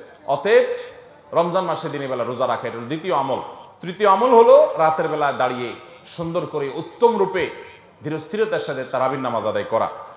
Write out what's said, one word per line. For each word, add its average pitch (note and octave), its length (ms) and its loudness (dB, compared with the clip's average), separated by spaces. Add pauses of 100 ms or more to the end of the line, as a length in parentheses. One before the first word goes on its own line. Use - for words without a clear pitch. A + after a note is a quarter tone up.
(260)
অতএব G#3+ 380 2 (680)
রমজান F3 320 0
মাসে D#3+ 240 -6
দিনের C#3 200 -6
বেলা B2 160 -2
রোজা B2 220 -4
রাখা, A#2+ 220 -2
এটা A2 80 -10
হলো A#2 100 -10
দ্বিতীয় D#3+ 280 -4
আমল। C3 240 -2 (420)
তৃতীয় F#3+ 300 0
আমল A#3 240 4
হলো B3+ 340 10 (100)
রাতের D#3+ 300 2
বেলা D3 240 0
দাঁড়িয়ে B2 420 -2 (320)
সুন্দর E3 400 -6
করে C#3 280 -6
উত্তম A3 420 0
রূপে F#3 340 0 (540)
ধীরস্থিরতার D#3 560 -4
সাথে C3 240 -6
তারাবির C3 340 -2
নামাজ A#2 280 -2
আদায় G2+ 180 -2
করা। G#2+ 240 0 (280)